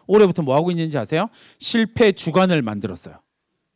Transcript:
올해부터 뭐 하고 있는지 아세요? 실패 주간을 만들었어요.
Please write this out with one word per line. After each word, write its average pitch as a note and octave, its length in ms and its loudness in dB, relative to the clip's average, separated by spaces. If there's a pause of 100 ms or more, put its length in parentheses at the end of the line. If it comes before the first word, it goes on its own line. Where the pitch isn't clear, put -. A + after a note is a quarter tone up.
올해부터 F#3+ 340 4
뭐 C3 140 0
하고 E3+ 160 0
있는지 D#3+ 260 -4
아세요? D#3 320 -4 (280)
실패 A3+ 540 0
주간을 F3 500 0
만들었어요. G2+ 600 -8 (540)